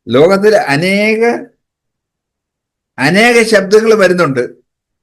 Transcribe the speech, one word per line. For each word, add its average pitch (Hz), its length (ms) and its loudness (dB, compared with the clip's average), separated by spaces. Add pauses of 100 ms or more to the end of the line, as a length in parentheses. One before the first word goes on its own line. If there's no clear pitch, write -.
(160)
ലോകത്തിൽ 196 380 2 (200)
അനേക, 208 500 -2 (1800)
അനേക 220 320 2 (140)
ശബ്ദങ്ങൾ 214 400 2 (100)
വരുന്നുണ്ട് 175 400 0 (600)